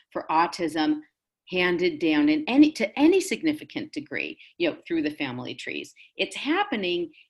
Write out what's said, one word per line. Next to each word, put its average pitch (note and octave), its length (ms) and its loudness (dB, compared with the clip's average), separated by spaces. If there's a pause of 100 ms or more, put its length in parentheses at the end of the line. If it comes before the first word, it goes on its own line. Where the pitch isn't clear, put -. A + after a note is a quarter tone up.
(120)
for - 180 -8
autism D#3+ 720 0 (500)
handed F3+ 500 0
down D3+ 280 4
in D3+ 200 2
any, D4 260 6
to - 260 -4
any E4+ 220 6
significant D#3 720 -4
degree, F#2+ 440 -8 (200)
you E3+ 120 0
know, - 160 -4
through E3 180 -2
the D3 80 -4
family C3 440 -8
trees. D3 380 -12 (240)
It's - 180 -6
happening G#3 760 -4 (180)